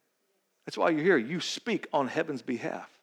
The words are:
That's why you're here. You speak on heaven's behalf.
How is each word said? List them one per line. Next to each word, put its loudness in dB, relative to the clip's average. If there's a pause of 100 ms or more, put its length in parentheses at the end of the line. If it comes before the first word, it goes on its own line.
(720)
That's -8
why 4
you're 2
here. 6
You -2
speak -4
on 2
heaven's -4
behalf. -6 (140)